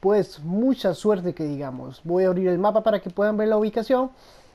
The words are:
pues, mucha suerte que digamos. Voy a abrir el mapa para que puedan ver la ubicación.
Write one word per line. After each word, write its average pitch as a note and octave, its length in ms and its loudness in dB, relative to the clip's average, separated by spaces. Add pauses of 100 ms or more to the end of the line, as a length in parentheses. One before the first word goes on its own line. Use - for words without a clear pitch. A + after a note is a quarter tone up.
pues, G3 400 0
mucha G3 540 0
suerte F3+ 400 0
que D#3+ 100 -6
digamos. C3+ 600 -8
Voy F3 200 2
a F#3+ 40 4
abrir F#3 200 2
el F3+ 100 2
mapa G#3 240 2
para G#3+ 180 0
que G3 100 -10
puedan G#3 260 0
ver G#3+ 120 0
la G#3+ 100 2
ubicación. A#3 520 0 (440)